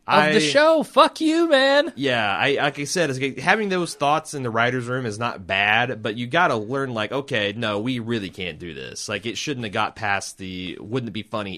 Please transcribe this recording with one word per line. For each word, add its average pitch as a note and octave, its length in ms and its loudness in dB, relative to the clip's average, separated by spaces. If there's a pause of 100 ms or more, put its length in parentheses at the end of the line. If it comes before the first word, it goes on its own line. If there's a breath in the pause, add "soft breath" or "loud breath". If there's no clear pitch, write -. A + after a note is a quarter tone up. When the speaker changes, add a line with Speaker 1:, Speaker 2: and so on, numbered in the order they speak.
Speaker 1:
I D3+ 260 6
Speaker 2:
the - 60 6
show. D4+ 420 4
Fuck D4 400 4
you, D#4+ 260 2
man. C#4 480 4
Speaker 1:
Yeah, A#2 400 2
I, B2+ 200 2
like C#3 240 0
I C#3 60 -4
said, D#3+ 260 0
it's, C3 80 -4
like, C3 180 -4
having G3+ 320 0
those F3+ 240 -2
thoughts D3+ 400 0
in C#3+ 80 -6
the B2 80 -2
writer's A#2+ 380 0
room B2+ 180 -4
is G#2+ 140 -6
not A2 260 -6
bad, G#2+ 560 2
but A2 160 -4
you A#2+ 80 -4
gotta D#3 300 2
learn, B2+ 400 -4
like, G#2+ 160 -2
"Okay, A#2 440 -2
no, G#2+ 240 -2
we B2 200 -2
really A2 320 -4
can't F2 260 -8
do E2+ 160 -10
this." C2 340 -10
Like, G#2 200 -6
it G#2+ 100 -6
shouldn't B2+ 280 -6
have F#2+ 80 -8
got G#2+ 220 -2
past G2+ 440 -4
the, F#2 420 -8
"Wouldn't A#2 280 -6
it F#2 40 -12
be G#2+ 100 -8
funny G2+ 340 -6